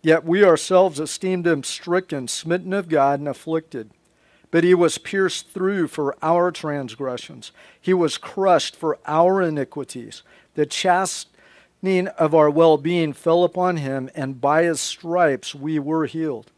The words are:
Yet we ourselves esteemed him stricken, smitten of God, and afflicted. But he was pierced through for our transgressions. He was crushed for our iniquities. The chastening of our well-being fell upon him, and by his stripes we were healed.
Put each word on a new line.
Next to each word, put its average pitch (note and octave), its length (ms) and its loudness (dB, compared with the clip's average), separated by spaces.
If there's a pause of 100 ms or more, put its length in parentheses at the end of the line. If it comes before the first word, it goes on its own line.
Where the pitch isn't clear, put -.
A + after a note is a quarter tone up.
Yet D#3+ 200 4
we F#3 180 2
ourselves F3+ 560 4
esteemed F3+ 480 -4
him D3 160 0
stricken, E3+ 640 -6
smitten F3+ 460 -4
of F#3 160 -6
God, C#3+ 300 2
and D3 100 -8
afflicted. C#3 600 -8 (640)
But E3+ 140 2
he F3+ 80 6
was E3+ 240 2
pierced - 500 -4
through F#3 400 -4
for C#3 340 -6
our F3 300 2
transgressions. C3 1000 -10 (260)
He F3+ 140 0
was E3+ 240 2
crushed F#3+ 580 0
for D#3 300 -4
our F3 360 2
iniquities. C#3 800 -6 (340)
The D3+ 100 0
chastening - 1400 -2
of D#3+ 260 0
our D3+ 140 6
well-being D#3+ 640 4
fell F3 320 2
upon F3+ 320 -2
him, C3+ 360 -6
and C3+ 280 -8
by D3+ 220 2
his E3 180 -2
stripes E3 760 -2
we D3+ 240 -4
were D#3 260 -2
healed. D#3 520 -8